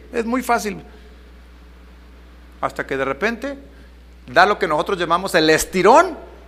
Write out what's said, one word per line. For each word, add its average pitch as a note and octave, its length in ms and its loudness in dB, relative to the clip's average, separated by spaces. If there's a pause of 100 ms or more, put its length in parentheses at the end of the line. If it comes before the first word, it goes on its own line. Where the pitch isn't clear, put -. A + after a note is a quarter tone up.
(120)
Es A#3 120 -4
muy A#3 180 -4
fácil. G#3 380 -4 (1800)
Hasta C#3 260 -6
que C#3 100 -6
de C3+ 80 -2
repente A3+ 540 -6 (680)
da D#3 200 4
lo G3+ 120 0
que G3 80 -2
nosotros F3 320 -2
llamamos F3 360 -2
el D#3+ 160 4
estirón A3+ 680 4 (280)